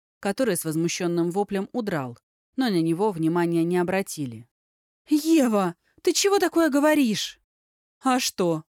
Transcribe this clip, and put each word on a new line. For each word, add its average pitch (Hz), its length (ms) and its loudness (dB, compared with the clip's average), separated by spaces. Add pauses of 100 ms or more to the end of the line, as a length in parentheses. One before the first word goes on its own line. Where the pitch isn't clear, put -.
(200)
который 202 360 -2
с - 80 -6
возмущенным 170 680 -2
воплем 196 420 -4
удрал, 156 460 -6 (380)
но 262 120 0
на 180 120 2
него 165 300 0
внимания 170 540 0
не 175 140 0
обратили. 160 720 -4 (600)
«Ева, 262 680 2 (280)
ты 359 100 0
чего 403 260 2
такое 330 300 2
говоришь?» 285 720 2 (600)
«А 262 200 0
что?» — 165 520 -2